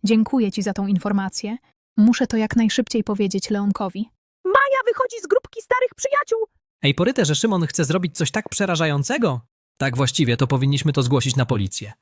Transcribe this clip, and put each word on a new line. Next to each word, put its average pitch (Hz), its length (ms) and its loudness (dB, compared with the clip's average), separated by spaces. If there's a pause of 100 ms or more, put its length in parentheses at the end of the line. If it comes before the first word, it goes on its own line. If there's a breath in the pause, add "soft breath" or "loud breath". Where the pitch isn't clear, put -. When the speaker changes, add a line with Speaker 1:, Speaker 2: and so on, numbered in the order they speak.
Speaker 1:
Dziękuję 220 480 2
ci 208 100 -4
za 196 100 -2
tą 196 140 -4
informację. 202 680 -2 (400)
Muszę 226 300 4
to - 100 -4
jak 220 200 0
najszybciej 226 480 2
powiedzieć 202 460 -2
Leonkowi. 202 600 -2 (340)
Speaker 2:
Maja 494 420 2
wychodzi 480 360 -2
z 359 40 -10
grupki 427 360 -2
starych 494 340 -2
przyjaciół. 554 420 -2 (440)
Speaker 3:
Ej, 139 120 2
poryte, 226 300 0
że 151 100 0
Szymon 185 320 0
chce - 180 -2
zrobić 170 320 -2
coś 139 140 0
tak - 180 -6
przerażającego? 160 920 0 (360)
Tak, 131 200 -2
właściwie 127 400 2
to 135 100 2
powinniśmy 139 460 0
to 135 100 2
zgłosić 127 340 0
na 135 100 2
policję. 101 560 -4